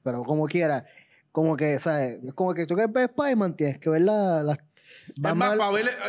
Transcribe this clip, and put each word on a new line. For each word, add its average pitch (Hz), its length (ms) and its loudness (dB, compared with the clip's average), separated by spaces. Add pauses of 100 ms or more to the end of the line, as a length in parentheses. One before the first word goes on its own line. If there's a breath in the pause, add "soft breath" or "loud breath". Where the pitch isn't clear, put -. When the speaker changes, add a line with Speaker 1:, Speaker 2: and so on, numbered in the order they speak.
Speaker 1:
pero 123 200 -4
como 151 220 0
quiera, 151 400 -2 (460 loud breath)
como 160 260 0
que, 147 220 0
¿sabes? 135 440 -2
Es 127 100 -10
como 185 200 -2
que 165 120 -4
tú 160 100 -2
quieres 214 180 0
ver 254 160 2
Spider-Man, 233 480 0
tienes 143 220 0
que - 100 -4
ver 160 140 4
la, 190 400 2
la 147 100 0
Speaker 2:
Es - 680 -14
más, 160 160 0
Speaker 1:
Batman. 240 200 2
Speaker 2:
pa' 208 140 2
ver, 214 140 0 (240)